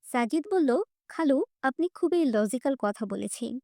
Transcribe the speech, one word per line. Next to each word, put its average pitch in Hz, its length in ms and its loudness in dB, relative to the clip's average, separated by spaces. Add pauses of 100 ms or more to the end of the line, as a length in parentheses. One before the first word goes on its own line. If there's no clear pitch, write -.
সাজিদ 247 380 0
বলল, 370 220 2 (400)
"খালু, 277 280 2 (260)
আপনি 269 240 0
খুবই 349 380 0
লজিক্যাল 214 540 0
কথা 208 260 -2
বলেছেন। 202 480 -6 (100)